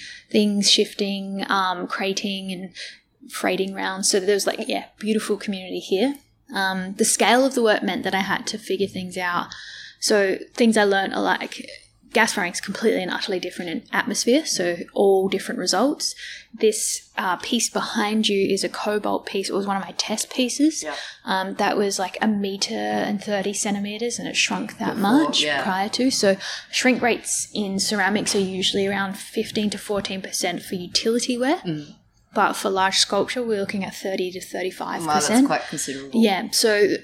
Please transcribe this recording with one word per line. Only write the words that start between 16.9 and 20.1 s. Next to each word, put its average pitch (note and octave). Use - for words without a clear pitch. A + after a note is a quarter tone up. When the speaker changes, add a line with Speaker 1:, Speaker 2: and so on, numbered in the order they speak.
Speaker 1:
uh, F#3+
piece -
behind G#3+
you G3
is F#3+
a F3
cobalt G#3
piece. G3
It -
was F#3+
one G3
of F#3
my E3+
test -